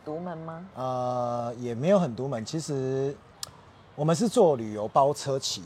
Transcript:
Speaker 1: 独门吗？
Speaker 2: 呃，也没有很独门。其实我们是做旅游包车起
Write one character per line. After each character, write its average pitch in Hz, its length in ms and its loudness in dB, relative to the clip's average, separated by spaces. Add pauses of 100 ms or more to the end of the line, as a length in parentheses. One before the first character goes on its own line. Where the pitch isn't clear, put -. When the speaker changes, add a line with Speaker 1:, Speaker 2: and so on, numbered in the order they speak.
Speaker 1:
独 151 140 -6
门 175 180 -8
吗？ 165 260 -12 (120)
Speaker 2:
呃， 123 800 -2
也 120 160 -6
没 131 160 0
有 202 80 6
很 147 180 0
独 127 120 -6
门。 117 180 -6
其 156 140 -6
实 135 560 -2 (800)
我 147 100 -2
们 165 100 4
是 226 140 2
做 180 260 8
旅 113 180 -6
游 104 140 -4
包 139 240 6
车 139 280 -4
起 - 260 -6